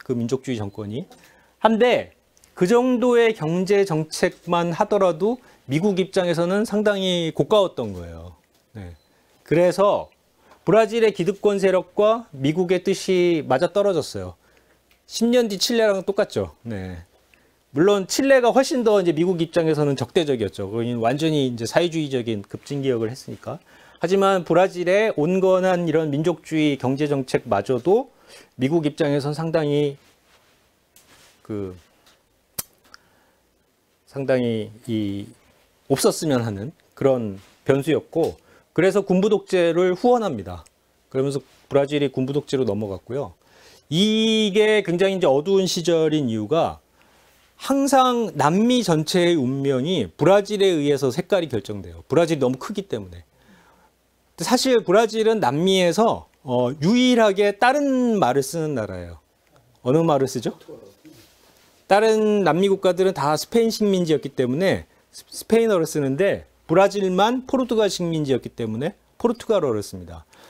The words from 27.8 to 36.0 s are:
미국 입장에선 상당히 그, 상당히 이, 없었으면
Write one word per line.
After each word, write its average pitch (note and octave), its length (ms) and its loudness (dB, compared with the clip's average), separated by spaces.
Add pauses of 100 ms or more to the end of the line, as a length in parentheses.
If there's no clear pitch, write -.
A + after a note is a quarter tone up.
미국 D3 300 0
입장에선 C#3+ 480 -2
상당히 D3 600 -2 (1500)
그, G2 340 -10 (2250)
상당히 B2 640 -2 (160)
이, G#2 400 -4 (640)
없었으면 C#3 540 0